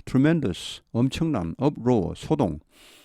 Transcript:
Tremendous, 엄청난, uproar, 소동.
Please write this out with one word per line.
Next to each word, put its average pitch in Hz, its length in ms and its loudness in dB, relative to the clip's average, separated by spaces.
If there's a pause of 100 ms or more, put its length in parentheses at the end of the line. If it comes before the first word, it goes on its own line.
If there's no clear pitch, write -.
Tremendous, 135 800 0 (100)
엄청난, 120 680 0
uproar, 113 560 2
소동. 90 460 -2 (440)